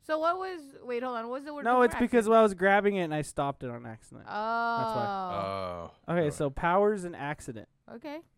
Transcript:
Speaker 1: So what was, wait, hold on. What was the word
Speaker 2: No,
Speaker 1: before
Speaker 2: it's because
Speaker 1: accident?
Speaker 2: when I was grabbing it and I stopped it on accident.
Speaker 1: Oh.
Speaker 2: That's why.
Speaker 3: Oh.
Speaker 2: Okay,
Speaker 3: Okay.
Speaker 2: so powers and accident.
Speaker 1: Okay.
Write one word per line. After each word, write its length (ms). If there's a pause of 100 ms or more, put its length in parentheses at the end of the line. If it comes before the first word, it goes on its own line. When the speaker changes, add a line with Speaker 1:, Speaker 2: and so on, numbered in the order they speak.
Speaker 1:
So 140
what 180
was, 220 (240)
wait, 180
hold 160
on. 120
What 100
was 60
the 80
word 120
Speaker 2:
No, 60
Speaker 1:
before 140
Speaker 2:
it's 100
because 80 (220)
Speaker 1:
accident? 40
Speaker 2:
when 100
I 40
was 100
grabbing 440
it 80
and 100
I 80
stopped 400
it 80
on 160
accident. 420
Speaker 1:
Oh. 480
Speaker 2:
That's 180
why. 100 (300)
Speaker 3:
Oh. 560 (220)
Speaker 2:
Okay, 140
Speaker 3:
Okay. 20
Speaker 2:
so 220
powers 540
and 100
accident. 520 (240)
Speaker 1:
Okay. 280 (180)